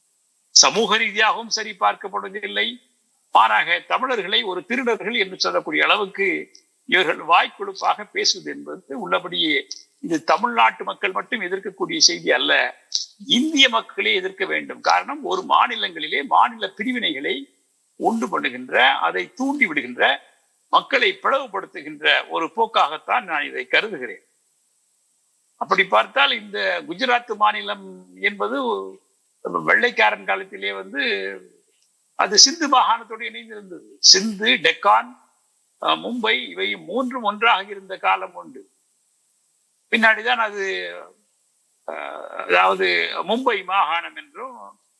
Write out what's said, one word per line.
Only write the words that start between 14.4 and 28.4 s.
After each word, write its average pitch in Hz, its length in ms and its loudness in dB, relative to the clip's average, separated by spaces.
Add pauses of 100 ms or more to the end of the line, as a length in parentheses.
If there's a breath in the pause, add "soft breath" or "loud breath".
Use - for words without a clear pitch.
வேண்டும். 151 340 -6
காரணம், 220 440 0
ஒரு 185 240 -2
மாநிலங்களிலே 180 800 0
மாநில 214 420 2
பிரிவினைகளை 208 840 -6 (420)
உண்டு 220 300 -2
பண்ணுகின்ற, 160 680 0
அதை 175 380 -4
தூண்டி 277 340 -2
விடுகின்ற, 147 680 -2 (380)
மக்களை 240 520 2
பிளவுபடுத்துகின்ற 165 1080 -2
ஒரு 160 280 -4
போக்காகத்தான் 214 680 0
நான் 156 240 -4
இதை 131 200 -8
கருதுகிறேன். 139 600 -4 (1300)
அப்படி 190 280 0
பார்த்தால் 226 560 2
இந்த 196 480 -2
குஜராத் 240 480 -2
மாநிலம் 202 680 -2 (140)
என்பது 208 420 -2 (800)